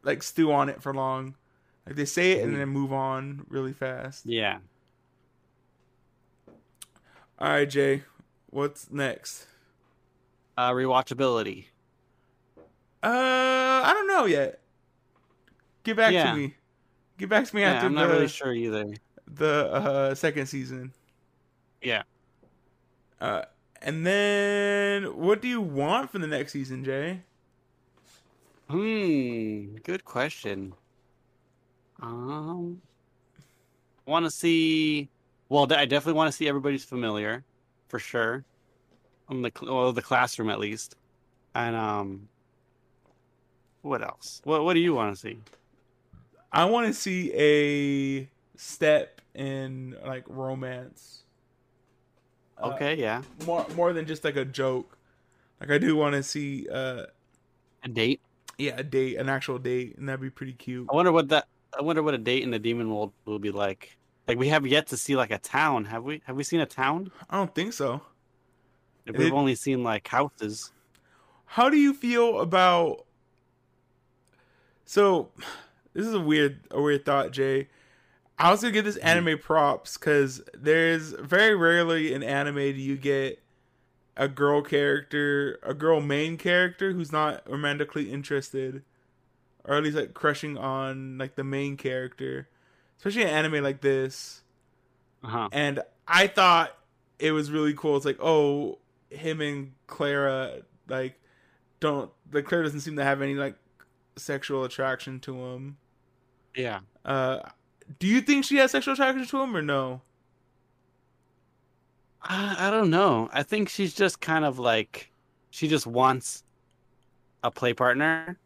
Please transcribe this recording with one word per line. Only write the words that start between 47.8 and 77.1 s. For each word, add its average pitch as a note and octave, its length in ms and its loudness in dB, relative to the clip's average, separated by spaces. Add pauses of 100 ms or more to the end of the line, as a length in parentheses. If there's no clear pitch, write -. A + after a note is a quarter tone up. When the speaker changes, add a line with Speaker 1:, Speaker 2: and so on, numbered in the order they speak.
Speaker 1:
step - 640 0 (140)
in, C3 720 -8
like, B2+ 240 -10
romance. B2+ 960 -10 (1400)
Uh, B2 120 -4
Speaker 2:
Okay, C#3+ 220 -2
yeah. A#2+ 260 -2 (240)
Speaker 1:
more, E3+ 280 -2
more F3 180 2
than D#3+ 140 -4
just, D3+ 180 -8
like, C#3+ 120 -2
a C3+ 80 0
joke. C3 520 -4 (640)
Like, C#3+ 100 -10
I D3 80 4
do D#3 180 4
wanna C#3+ 260 2
see, C#3 480 -6
uh, C3 360 -6 (800)
Speaker 2:
A B2+ 40 -8
date? A#2 320 0 (380)
Speaker 1:
yeah, C3+ 180 -4
a B2+ 60 -8
date, C3 340 0
an C3 140 -2
actual C3 280 -4
date, B2+ 380 -4
and C#3 120 -10
that'd C3 120 -8
be C3 100 -8
pretty C3 220 -14
cute. B2 380 -10
Speaker 2:
I C#3 40 2
wonder F3 180 6
what D#3 180 6
that, D#3 160 4 (320)
I - 40 -4
wonder D#3 200 0
what D3+ 100 2
a B2+ 60 -2
date B2 240 0
in B2+ 80 -4
the A2+ 80 -2
demon A2+ 360 -2
world G#2 180 -4 (120)
will G#2+ 140 -6
be G2+ 120 -4
like. G2 460 -4 (320)
Like, A#2+ 100 2
we C3 100 2
have D3+ 180 4
yet D3 220 2
to C3 100 -6
see, C#3 180 0
like, B2 140 2
a G2+ 80 -2
town, C#3 480 0
have A2+ 180 -8
we? D3+ 220 -8
Have C3 100 -8
we C#3+ 80 -4
seen E3+ 160 0
a C#3+ 60 2
town? D#3 440 -2 (200)
Speaker 1:
I F3 80 -4
don't F#3 160 -2
think G3 180 -4
so. C3 200 -2
Speaker 2:
Like, C#3+ 100 -8 (1040)
Speaker 1:
And A2+ 100 -8
Speaker 2:
we've D#3 120 4
Speaker 1:
it D#3+ 40 2
Speaker 2:
only C#3 220 2
seen, C3 280 -2
like, A2+ 260 -2
houses. A2+ 640 -4 (760)
Speaker 1:
How B3 240 4
do D4+ 80 4
you C#4 160 6
feel A#3+ 460 2
about, F3 640 4 (1800)
so, G3 460 4 (640)
this G3+ 120 -2
is A3+ 80 -4
a G3 60 2
weird, D3+ 400 2 (100)
a C#3 120 -2
weird C#3+ 220 2
thought, C#3 280 2